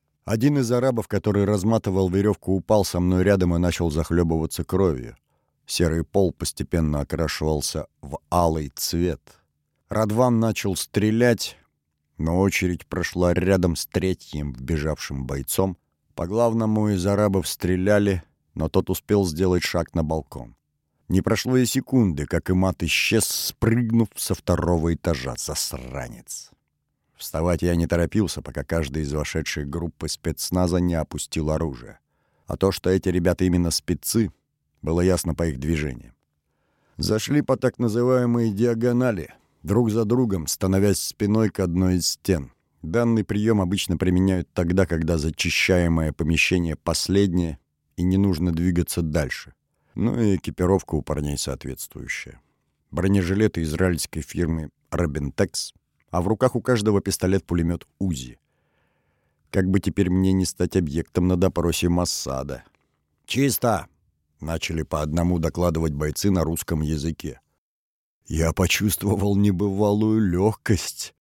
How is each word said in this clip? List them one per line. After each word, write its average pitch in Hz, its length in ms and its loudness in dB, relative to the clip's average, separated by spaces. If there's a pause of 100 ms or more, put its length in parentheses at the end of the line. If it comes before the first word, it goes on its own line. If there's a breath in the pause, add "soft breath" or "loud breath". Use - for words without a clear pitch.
(240)
Один 135 340 2
из 120 120 0
арабов, 123 380 0
который 101 380 0
разматывал 101 640 2
верёвку, 98 420 0
упал 95 320 2
со - 160 -2
мной 90 240 2
рядом 90 320 4
и - 20 0
начал 87 320 0
захлёбываться 82 720 0
кровью. 78 540 0 (500)
Серый 82 380 0
пол 95 280 0
постепенно 78 680 -2
окрашивался 78 880 -4 (140)
в 71 180 -12 (100)
алый 80 460 0
цвет. 85 440 -2 (680)
Радван 110 500 2
начал 104 380 -2
стрелять, 113 800 0 (640)
но 80 200 0
очередь 92 480 0
прошла 87 480 0
рядом 90 400 2
с - 100 -6
третьим 80 680 -4
вбежавшим 69 760 -4
бойцом. 69 500 -2 (420)
По 87 80 -4
главному 110 600 2
из 95 180 0
арабов 101 400 2
стреляли, 95 800 0 (300)
но 78 140 -2
тот 92 220 0
успел 101 340 0
сделать 90 380 0
шаг - 320 -4
на 85 80 0
балкон. 76 540 -6 (500)
Не 92 160 2
прошло 127 340 0
и 127 80 6
секунды, 104 640 0
как 85 240 -2
Имат 92 320 2
исчез, - 420 0
спрыгнув 113 920 0
со - 180 -4
второго 82 600 2
этажа. 65 440 -4
Засранец. 64 1120 -10 (640)
Вставать 85 480 -2
я 87 140 2
не 85 100 2
торопился, 87 560 0
пока - 220 -8
каждый 78 400 -2
из 69 80 -4
вошедшей 76 520 -4
группы 78 440 -8
спецназа 90 720 -2
не 87 180 0
опустил 78 560 -4
оружие. 65 480 -6 (480)
А - 80 -6
то, 95 160 2
что - 180 -2
эти 92 200 2
ребята 87 340 2
именно 87 260 2
спецы, - 600 -2 (500)
было 82 200 0
ясно 87 340 2
по 85 100 0
их 67 140 -4
движениям. 69 560 -4 (800)
Зашли 110 460 0
по 131 140 0
так - 220 -2
называемой 120 720 2
диагонали, 117 840 0 (280)
друг 110 300 2
за 113 120 2
другом, 104 440 0
становясь 95 500 2
спиной 107 520 0
к - 100 -8
одной 92 380 2
из 85 100 -2
стен. 76 420 -2 (320)
Данный 110 420 0
приём 104 360 0
обычно 92 360 -2
применяют 92 560 2
тогда, 90 340 2
когда 82 320 0
зачищаемое 82 920 0
помещение 82 640 0
последнее 87 800 0 (380)
и 87 60 -2
не 92 140 2
нужно 90 360 2
двигаться 85 500 0
дальше. 76 520 -4 (400)
Ну 117 260 -2
и 101 160 4
экипировка 90 580 0
у 73 80 0
парней 73 340 -4
соответствующая. - 1040 -10 (520)
Бронежилеты 95 680 2
израильской 80 600 -2
фирмы 80 480 -4 (200)
«Робинтекс», 73 840 -4 (360)
а 87 120 -2
в 90 60 0
руках 117 260 0
у 120 60 -2
каждого 107 400 2
пистолет-пулемёт 87 880 -2 (120)
«УЗИ». 67 400 -4 (1120)
Как 95 180 2
бы 95 120 4
теперь 95 280 0
мне 95 240 2
не 92 120 4
стать 90 320 -2
объектом 82 500 0
на 90 100 2
допросе 87 520 0
Моссада. 69 720 -4 (640)
«Чисто!» — 117 640 0 (520)
начали 80 420 -4
по 76 200 -4
одному 85 380 0
докладывать 80 540 0
бойцы 76 360 -2
на 87 140 2
русском 82 360 -4
языке. 76 600 -6 (880)
«Я 80 260 0
почувствовал 101 840 0
небывалую 104 840 2
лёгкость», 95 1000 0